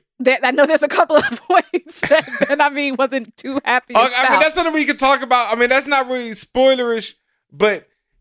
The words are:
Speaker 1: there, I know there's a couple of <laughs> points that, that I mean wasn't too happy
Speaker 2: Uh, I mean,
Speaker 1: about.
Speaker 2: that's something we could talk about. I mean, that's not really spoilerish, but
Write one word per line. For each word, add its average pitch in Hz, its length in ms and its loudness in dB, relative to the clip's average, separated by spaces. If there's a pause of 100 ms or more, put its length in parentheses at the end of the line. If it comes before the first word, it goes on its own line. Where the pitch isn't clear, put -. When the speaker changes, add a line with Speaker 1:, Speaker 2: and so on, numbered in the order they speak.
(200)
Speaker 1:
there, 254 220 2
I 254 100 2
know 285 140 4
there's 294 160 2
a 294 60 0
couple 320 280 2
of - 80 4
<laughs> - 180 -6
points - 640 -2
that, - 180 2 (220)
that 285 140 -2
I 285 80 2
mean 277 260 -4
wasn't 269 400 -4
too 269 280 -6
happy 240 300 -2
Speaker 2:
Uh, 220 60 -2
I 247 40 4
mean, 247 100 -2 (120)
Speaker 1:
about. 285 140 2
Speaker 2:
that's 311 140 2
something 330 180 -2
we 302 140 -2
could 285 120 -2
talk 269 240 2
about. 240 300 0
I 226 60 -2
mean, 240 100 2
that's 262 200 -2
not 269 180 0
really 247 240 -6
spoilerish, 240 800 0 (400)
but 190 360 -2 (320)